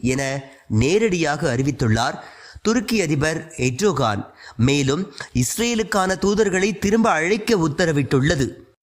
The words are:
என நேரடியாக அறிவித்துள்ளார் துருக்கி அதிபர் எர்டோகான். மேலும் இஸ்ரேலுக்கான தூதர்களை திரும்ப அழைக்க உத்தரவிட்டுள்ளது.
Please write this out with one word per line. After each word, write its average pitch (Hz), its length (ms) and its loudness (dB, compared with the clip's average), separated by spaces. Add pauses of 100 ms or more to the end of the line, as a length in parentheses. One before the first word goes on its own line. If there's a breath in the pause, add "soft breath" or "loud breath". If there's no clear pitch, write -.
என 135 180 0 (520 loud breath)
நேரடியாக 156 760 2
அறிவித்துள்ளார் 123 680 0 (440 loud breath)
துருக்கி 226 400 0
அதிபர் 156 400 0 (180)
எர்டோகான். 127 680 0 (340 loud breath)
மேலும் 139 460 2 (300 loud breath)
இஸ்ரேலுக்கான 196 840 0
தூதர்களை 196 600 2
திரும்ப 220 340 2
அழைக்க 190 460 0
உத்தரவிட்டுள்ளது. 151 920 0 (360)